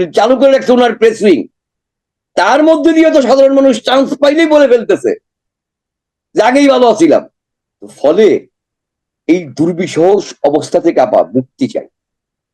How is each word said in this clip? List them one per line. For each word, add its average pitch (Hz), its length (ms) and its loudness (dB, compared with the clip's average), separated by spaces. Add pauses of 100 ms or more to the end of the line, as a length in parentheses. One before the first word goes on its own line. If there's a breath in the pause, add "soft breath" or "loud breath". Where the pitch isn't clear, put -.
(140)
চালু 226 240 0
করে 269 140 2
রাখছে 254 200 0
উনার 247 240 0
প্রেস 220 260 -2
উইং, 175 260 0 (840)
তার 233 300 0
মধ্যে 320 300 2
দিয়ে 320 180 2
তো 285 100 2
সাধারণ 269 320 2
মানুষ 269 280 0
চান্স 269 360 -2
পাইলেই 302 280 0
বলে 302 220 2
ফেলতেছে 185 480 -2 (1200)
যে, 175 80 -2
"আগেই 269 260 2
ভালো 254 200 2
আছিলাম।" 170 400 0 (600)
ফলে 160 600 0 (800)
এই 170 180 0
দুর্বিষহ 165 760 -2 (240)
অবস্থা 147 360 -2
থেকে - 220 -2
আপা 104 220 0
মুক্তি 131 440 -6
চাই। - 200 -10 (680)